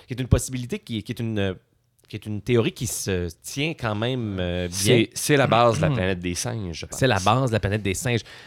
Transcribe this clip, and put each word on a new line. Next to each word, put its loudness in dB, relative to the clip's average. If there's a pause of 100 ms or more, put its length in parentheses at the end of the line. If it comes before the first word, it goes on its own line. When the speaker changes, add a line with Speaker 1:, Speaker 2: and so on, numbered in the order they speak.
Speaker 1:
qui -8
est -6
une -6
possibilité, 0
qui, -6
qui -10
est -10
une, -2 (520)
qui -14
est -12
une -6
théorie 2
qui -6
se -2 (140)
tient -4
quand -4
même, -2
euh, -2
bien. -8
Speaker 2:
C'est, 4
c'est 2
la 4
base 4
de 0
la 4
Speaker 1:
<clears throat> 0
Speaker 2:
planète 0
des -4
singes, -6
je -10
pense. -12
Speaker 1:
C'est 2
la 4
base 4
de -4
la 2
planète -2
des 0
singes. -2 (260)